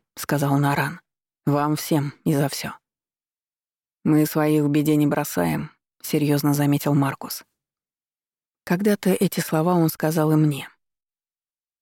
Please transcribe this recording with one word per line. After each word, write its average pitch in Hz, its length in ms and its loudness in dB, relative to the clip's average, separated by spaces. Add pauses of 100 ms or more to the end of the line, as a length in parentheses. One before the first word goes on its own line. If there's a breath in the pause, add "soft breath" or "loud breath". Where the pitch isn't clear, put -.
(160)
сказал 143 420 -2
Наран. 143 420 -2 (460)
«Вам 147 300 0
всем 147 360 -2 (120)
и 160 100 2
за 139 140 0
всё». - 240 -10 (1300)
«Мы 156 220 2
своих 151 380 0
в 147 40 0
беде 151 280 2
не 147 100 2
бросаем», — 151 640 -2 (320)
серьёзно 147 520 0
заметил 143 400 0
Маркус. - 500 -4 (1200)
Когда-то 202 460 0
эти 185 300 0
слова 165 340 0
он 165 140 4
сказал 160 440 0
и 156 40 4
мне. 151 320 0 (1120)